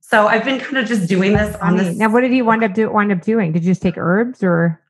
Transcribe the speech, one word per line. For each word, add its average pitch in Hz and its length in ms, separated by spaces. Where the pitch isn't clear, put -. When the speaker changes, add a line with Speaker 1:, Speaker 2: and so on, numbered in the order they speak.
Speaker 1:
So 214 260
I've 214 160
been 269 160
kind 262 200
of 220 80
just 208 200
doing 190 260
this 214 240
on 180 200
Speaker 2:
Funny. 185 120
Speaker 1:
this. 170 80
Speaker 2:
Now, 220 120
what 233 120
did 254 100
he 254 100
wind 226 220
up 208 100
do-, 214 160
wind 208 220
up 180 100
doing? 214 300
Did 165 120
you 180 80
just 175 120
take 175 160
herbs 214 420
or? 170 480